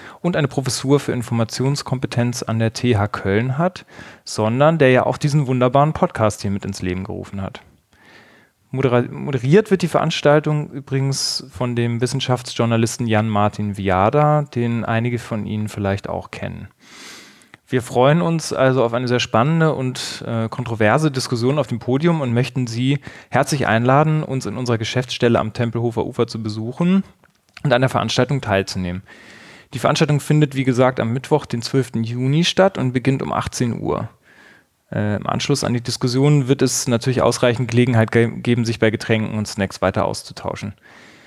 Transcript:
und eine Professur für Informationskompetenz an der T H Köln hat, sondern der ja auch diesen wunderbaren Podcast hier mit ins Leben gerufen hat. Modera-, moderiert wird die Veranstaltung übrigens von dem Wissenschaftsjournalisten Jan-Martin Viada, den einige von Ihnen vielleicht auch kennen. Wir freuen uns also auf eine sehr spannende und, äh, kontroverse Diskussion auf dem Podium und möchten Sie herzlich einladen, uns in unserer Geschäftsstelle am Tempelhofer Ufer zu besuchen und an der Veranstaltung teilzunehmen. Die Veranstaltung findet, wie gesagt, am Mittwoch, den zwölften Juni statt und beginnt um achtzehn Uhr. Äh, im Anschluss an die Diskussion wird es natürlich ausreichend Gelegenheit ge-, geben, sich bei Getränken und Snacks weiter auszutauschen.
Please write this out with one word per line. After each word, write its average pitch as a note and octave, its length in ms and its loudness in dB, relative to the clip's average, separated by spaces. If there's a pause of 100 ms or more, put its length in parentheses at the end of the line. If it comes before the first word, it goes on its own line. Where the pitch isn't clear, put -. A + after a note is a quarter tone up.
(220)
und F3+ 160 0
eine D3 100 2
Professur C3 520 0
für C3+ 120 -4
Informationskompetenz B2 1300 -2
an A2+ 160 -2
der A2+ 140 0
T B2 220 2
H G2+ 120 2
Köln A2+ 500 -2
hat, F3+ 280 -2 (380)
sondern C3 540 2
der C3 140 6
ja B2+ 140 6
auch B2+ 120 0
diesen D3 300 0
wunderbaren C3 460 4
Podcast - 500 0
hier G2+ 80 -2
mit G2+ 120 -4
ins - 180 -8
Leben F#2 220 -4
gerufen F#2+ 380 -10
hat. - 200 -10 (1120)
Modera-, B2+ 380 2
moderiert C3+ 600 0
wird F#3 100 2
die F3 60 0
Veranstaltung D3+ 840 2
übrigens C3+ 840 -4
von B2 240 -4
dem A#2 240 0
Wissenschaftsjournalisten A#2+ 1080 0
Jan-Martin G#2 720 0
Viada, A#2+ 640 2
den A#2+ 420 -4
einige A#2 320 0
von G#2+ 300 -8
Ihnen G#2+ 200 -4
vielleicht G2 400 -4
auch F#2 220 -8
kennen. F#2 380 -10 (1040)
Wir B2 120 0
freuen C#3 400 4
uns E3 280 -2
also C3 320 2
auf A#2 100 0
eine B2 140 -2
sehr A#2+ 120 2
spannende D3 560 2
und, - 500 -6
äh, A2+ 240 -2
kontroverse A#2 600 2
Diskussion C3 480 0
auf C#3 80 0
dem A#2+ 100 -4
Podium D#3 420 0
und B2 140 -2
möchten B2 320 0
Sie B2 320 0 (320)
herzlich C3+ 380 0
einladen, C#3 560 4
uns C3 240 -6
in G#2 100 -6
unserer A#2+ 220 0
Geschäftsstelle A#2 580 2
am A2 160 0
Tempelhofer A#2 500 -2
Ufer B2 220 -2
zu A2+ 160 -6
besuchen B2 600 0 (600)
und C#3+ 80 2
an B2 100 4
der C3 100 4
Veranstaltung B2 500 0
teilzunehmen. F#2+ 600 -2 (720)
Die A#2+ 40 -6
Veranstaltung C#3+ 400 2
findet, D3+ 360 2
wie C3+ 80 0
gesagt, B2+ 360 2
am A2+ 140 -2
Mittwoch, C#3+ 320 -2
den A#2 160 -6
zwölften A#2+ 420 -2
Juni B2+ 400 0
statt F#3+ 360 2
und B2+ 120 -2
beginnt C3 300 0
um - 100 -6
achtzehn - 480 -4
Uhr. - 300 -4 (840)
Äh, G#2 260 -2
im - 100 -10
Anschluss - 360 -2
an C3 120 -2
die A#2+ 80 -4
Diskussion C3 640 2
wird C3+ 160 2
es - 240 -2
natürlich B2 340 0
ausreichend A#2 480 2
Gelegenheit A2+ 420 4
ge-, A#2 200 4
geben, A#2+ 340 0
sich A2+ 140 -4
bei A2 100 4
Getränken A2 480 -2
und G#2 100 -4
Snacks - 360 -4
weiter F#2+ 220 2
auszutauschen. - 680 -8 (540)